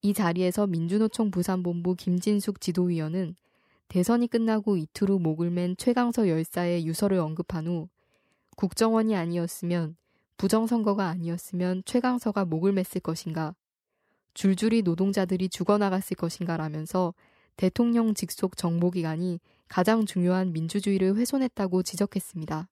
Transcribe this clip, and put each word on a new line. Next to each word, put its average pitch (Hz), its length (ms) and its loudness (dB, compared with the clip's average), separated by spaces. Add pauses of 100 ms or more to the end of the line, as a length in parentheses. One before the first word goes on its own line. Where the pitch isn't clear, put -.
이 202 120 2
자리에서 180 520 2
민주노총 196 640 0
부산본부 180 640 -2
김진숙 196 640 0
지도위원은 175 760 -2 (500)
대선이 233 400 2
끝나고 220 520 2
이틀 180 320 0
후 196 100 4
목을 165 300 0
맨 180 260 -2
최강서 240 520 2
열사의 170 600 0
유서를 190 300 0
언급한 160 500 -4
후 170 200 -4 (680)
"국정원이 220 580 2
아니었으면, 170 800 -2 (400)
부정선거가 214 720 2
아니었으면 180 760 -4
최강서가 240 600 -2
목을 165 260 0
맸을 185 300 -2
것인가? 165 520 -6 (800)
줄줄이 214 480 2
노동자들이 185 720 0
죽어나갔을 196 680 0
것인가?"라면서 165 960 -4 (440)
대통령 226 580 2
직속 - 420 -4
정보기관이 170 840 -2 (280)
가장 220 380 2
중요한 185 460 2
민주주의를 190 640 0
훼손했다고 226 680 0
지적했습니다. 175 880 -4